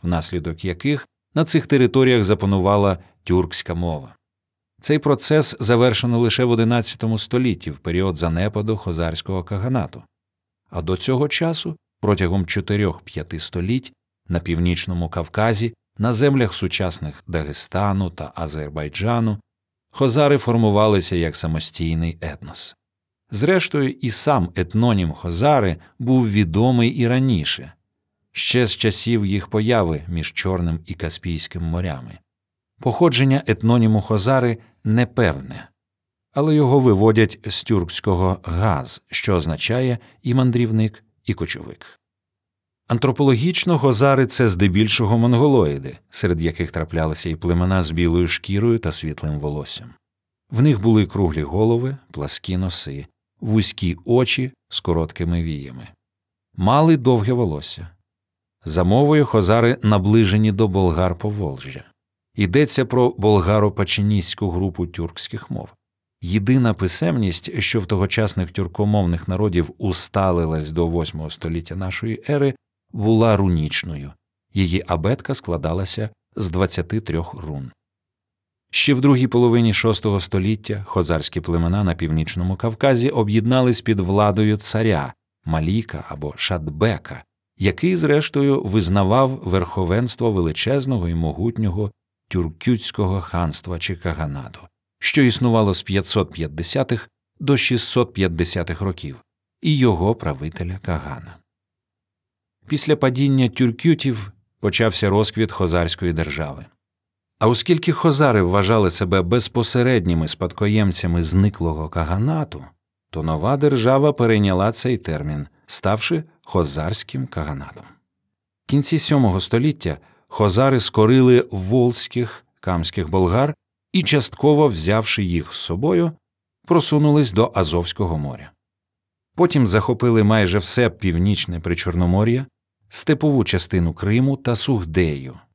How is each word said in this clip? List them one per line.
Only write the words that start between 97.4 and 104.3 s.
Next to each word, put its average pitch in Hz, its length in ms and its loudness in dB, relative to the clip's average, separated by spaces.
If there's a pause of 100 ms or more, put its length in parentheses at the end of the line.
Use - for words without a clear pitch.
до 139 160 2
шістсот - 560 0
п'ятдесятих 85 680 -2
років, 87 360 -6 (460)
і 151 160 0
його 104 360 2
правителя 80 680 -6
Кагана. 71 540 -8 (1300)
Після 147 300 0
падіння 135 520 2
тюркютів 117 840 0 (280)